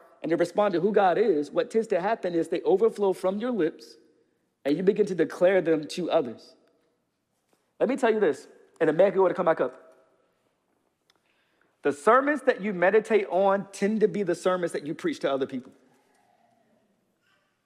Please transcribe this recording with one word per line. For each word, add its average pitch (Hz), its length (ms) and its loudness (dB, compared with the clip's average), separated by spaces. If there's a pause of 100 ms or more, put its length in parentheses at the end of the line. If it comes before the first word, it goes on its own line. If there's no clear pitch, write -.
(220)
and 156 80 -4
to 170 60 0
respond 208 380 0
to 165 60 0
who 196 100 0
God 190 280 2
is, 160 340 0
what 240 180 -2
tends 226 160 -2
to 185 140 -2
happen 190 340 -4
is 165 140 -2
they - 140 -4
overflow 196 500 2
from 190 260 -4
your 247 140 -4
lips, - 440 -4 (680)
and 143 120 0
you 185 60 -4
begin 196 240 2
to 185 80 -4
declare 180 460 2
them 156 300 0
to 175 200 -6
others. 123 460 -4 (1200)
Let 170 100 0
me 254 60 0
tell 226 180 0
you 220 60 0
this, 170 300 0 (320)
and 160 80 2
the 151 40 2
man 185 200 4
who 190 100 2
would 175 140 2
come 147 100 -2
back 160 140 0
up. - 200 -6 (2000)
The 143 100 0
sermons 269 500 2
that 247 180 0
you 202 140 -4
meditate 202 560 2
on 196 400 0
tend 208 300 -2
to 208 80 4
be 196 160 -4
the 170 100 -2
sermons 180 380 -2
that - 120 -8
you 147 100 -8
preach - 260 -6
to 143 120 -2
other 135 140 -2
people. 123 240 -12 (2000)